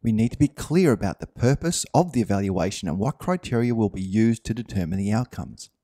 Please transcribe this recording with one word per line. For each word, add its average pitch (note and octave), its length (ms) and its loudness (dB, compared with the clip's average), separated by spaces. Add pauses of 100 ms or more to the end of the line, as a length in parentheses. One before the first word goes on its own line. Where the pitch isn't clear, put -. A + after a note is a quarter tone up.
We A#2 80 0
need A2+ 220 2
to - 40 -16
be D3 120 2
clear E3 420 2
about G2 300 -2
the E2 60 -10
purpose C#3+ 640 0
of F3 180 4
the B2+ 80 0
evaluation F#2+ 720 -2
and E2 100 -2
what A#2+ 200 -2
criteria A#2+ 540 -2
will A2 160 2
be F#2 120 -8
used A2 420 2
to A2+ 100 -4
determine G2 460 -4
the G2+ 140 0
outcomes. - 560 -6 (140)